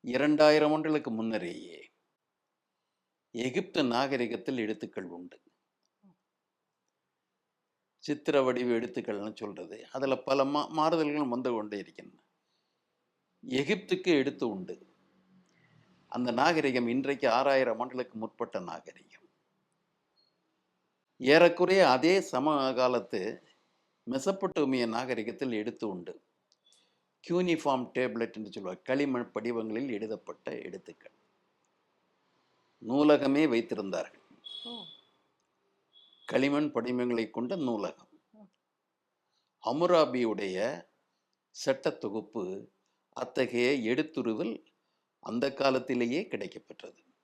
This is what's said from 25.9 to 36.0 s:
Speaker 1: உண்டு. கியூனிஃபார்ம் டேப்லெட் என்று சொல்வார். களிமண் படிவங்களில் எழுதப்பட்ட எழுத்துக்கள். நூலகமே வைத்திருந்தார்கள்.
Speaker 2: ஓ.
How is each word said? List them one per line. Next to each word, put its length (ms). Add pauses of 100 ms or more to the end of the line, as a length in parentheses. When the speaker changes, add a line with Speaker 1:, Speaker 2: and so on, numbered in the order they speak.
Speaker 1:
உண்டு. 200 (1120)
கியூனிஃபார்ம் 640 (100)
டேப்லெட் 420
என்று 180
சொல்வார். 240 (100)
களிமண் 440
படிவங்களில் 640
எழுதப்பட்ட 560 (140)
எழுத்துக்கள். 480 (1700)
நூலகமே 600 (100)
வைத்திருந்தார்கள். 680 (460)
Speaker 2:
ஓ. 20 (1600)